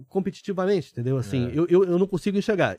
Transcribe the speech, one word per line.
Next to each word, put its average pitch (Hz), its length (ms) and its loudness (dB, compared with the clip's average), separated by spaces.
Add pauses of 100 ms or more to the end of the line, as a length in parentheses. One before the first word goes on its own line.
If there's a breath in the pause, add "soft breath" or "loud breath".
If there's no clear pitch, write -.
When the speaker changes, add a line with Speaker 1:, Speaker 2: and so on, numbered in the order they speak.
Speaker 1:
competitivamente, 190 840 -2
entendeu? 123 240 -2
Assim, 120 320 -2
Speaker 2:
É. 127 100 -4
Speaker 1:
eu, 170 80 2
eu, 185 180 6
eu 175 140 2
não 190 80 2
consigo 190 300 -2
enxergar. 175 420 0